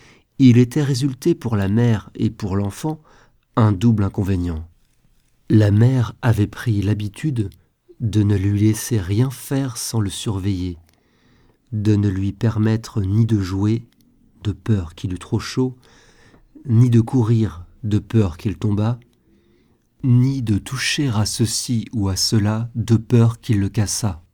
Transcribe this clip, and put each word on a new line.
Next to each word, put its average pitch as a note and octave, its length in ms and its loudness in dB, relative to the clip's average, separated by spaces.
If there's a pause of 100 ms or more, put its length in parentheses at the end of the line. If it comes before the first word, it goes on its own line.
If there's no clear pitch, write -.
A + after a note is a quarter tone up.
(380)
il B2+ 180 8
était B2 260 2
résulté C#3 520 -2
pour A2+ 220 -4
la G2 120 0
mère A2 460 0
et A2 160 -2
pour G2+ 260 -6
l'enfant G2+ 460 -6 (540)
un A2 160 4
double G#2 320 2
inconvénient. F2 600 -2 (840)
La G#2+ 200 6
mère A2+ 520 2
avait G#2 240 2
pris G#2 340 -4
l'habitude G#2 680 -4 (500)
de G#2+ 220 0
ne G#2 140 2
lui G2+ 220 0
laisser G#2+ 400 0
rien G2+ 320 0
faire C3+ 460 -6
sans - 240 -4
le G2 100 -2
surveiller, F#2 680 -6 (920)
de G#2+ 240 2
ne G#2 140 2
lui G2 240 -2
permettre A2 720 -2
ni G#2 240 2
de A2 120 2
jouer, G2+ 480 -2 (560)
de G#2 100 -4
peur F#2 420 -4
qu'il - 180 -8
eût F2+ 60 -8
trop - 200 -6
chaud, C3 380 -4 (880)
ni B2 260 4
de A#2 100 6
courir, A2 680 0 (160)
de G#2 160 0
peur G#2 380 0
qu'il F#2+ 200 -6
tombât, G#2+ 420 -2 (1040)
ni C3 400 2
de G#2+ 160 0
toucher - 500 -4
à G#2+ 160 0
ceci A2+ 680 -2
ou G2+ 160 -2
à F#2+ 80 -2
cela, A2 580 0
de A2 220 2
peur A2+ 440 2
qu'il G#2 200 0
le G2 80 -2
cassât. F#2+ 640 -4